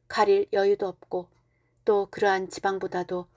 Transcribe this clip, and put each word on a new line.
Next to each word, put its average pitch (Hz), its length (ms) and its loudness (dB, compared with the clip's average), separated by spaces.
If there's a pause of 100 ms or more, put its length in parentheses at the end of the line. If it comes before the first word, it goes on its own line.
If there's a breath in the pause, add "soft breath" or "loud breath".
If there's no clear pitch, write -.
가릴 202 440 2
여유도 202 360 0
없고 - 420 -10 (560)
또 202 260 2
그러한 190 380 0
지방보다도 185 880 -6